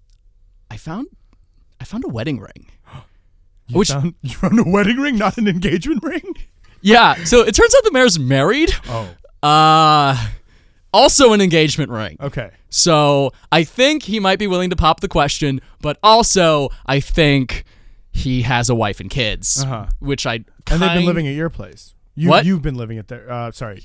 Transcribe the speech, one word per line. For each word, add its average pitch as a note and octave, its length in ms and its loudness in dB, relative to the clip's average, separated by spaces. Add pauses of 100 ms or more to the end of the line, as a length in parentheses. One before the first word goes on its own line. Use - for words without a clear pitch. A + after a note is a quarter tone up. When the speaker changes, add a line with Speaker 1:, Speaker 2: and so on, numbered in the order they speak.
(720)
Speaker 1:
I A2 60 -16
found, G3+ 320 -12 (720)
I - 40 -16
found A#3 200 -10
a F#4+ 40 -10
wedding A#2+ 300 -6
ring. - 280 -20 (200)
Speaker 2:
<gasps> - 160 -20 (640)
You A#2+ 120 -6
Speaker 1:
Which G#3 120 0
Speaker 2:
found, C#3 280 -4
<laughs> - 40 -20
you C3 80 -10
found F#3+ 280 0
a A#3 60 4
wedding G3+ 340 0
ring, C#4 200 -2
not G#3 180 -2
an A3 120 -2
engagement F#3 540 -2
ring? E4+ 200 -8 (580)
Speaker 1:
Yeah, G#3 340 6 (100)
so A#3 160 4
it G#3+ 160 2
turns A4+ 180 6
out C5 100 6
the A4 60 0
mayor's B3+ 280 2
married. D3 520 0 (180)
Speaker 2:
Oh. A2+ 200 -8 (340)
Speaker 1:
Uh, D3+ 840 4 (640)
also B3 400 6
an G#3 80 4
engagement D#3 480 0
ring. G#2+ 300 -8
Speaker 2:
Okay. C3+ 300 -10 (200)
Speaker 1:
So C#3+ 640 2 (200)
I E3 120 2
think C#4 400 0
he G#3+ 160 -6
might G3 180 0
be G#3 80 -4
willing F3+ 240 -2
to E3+ 60 -6
pop E3 240 2
the G3 80 -6
question, C#3+ 520 -2 (220)
but D3 220 -6
also F3 640 2 (160)
I C#3 140 -2
think C#3 640 0 (480)
he B2+ 300 -2
has A#2+ 280 -2
a B2 60 0
wife G#2 240 -4
and F#2+ 100 -14
kids, A2+ 540 -4
Speaker 2:
Uh-huh. A#2 220 -8 (120)
Speaker 1:
which C#3 260 -6
I B2 100 -4
Speaker 2:
And A#2 100 -8 (220)
they've D#3+ 140 0
been E3+ 80 2
Speaker 1:
kind E3+ 160 0
Speaker 2:
living E3+ 240 -2
at C#3 60 -6
your D#3 160 -6
place. - 440 -18 (220)
You, E3 140 0
Speaker 1:
What? F3+ 140 4
Speaker 2:
you've F3 180 -2
been C#3+ 120 -6
living A2+ 240 -10
at G#2+ 80 -14
their, A#2+ 240 -16
uh, A#2+ 220 -8
sorry, G#2+ 320 -14